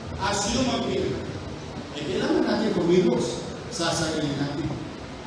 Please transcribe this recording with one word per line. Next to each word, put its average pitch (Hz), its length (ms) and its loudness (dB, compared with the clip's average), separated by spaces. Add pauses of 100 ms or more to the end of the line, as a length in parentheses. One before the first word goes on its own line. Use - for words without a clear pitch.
(260)
as 202 240 0
human - 400 2
being, 185 240 0 (800)
eh, - 80 -6
kailangan - 400 2
natin - 320 2
kumilos - 720 4 (240)
sa 165 240 0
sarili 156 400 0
natin. 143 320 -2 (600)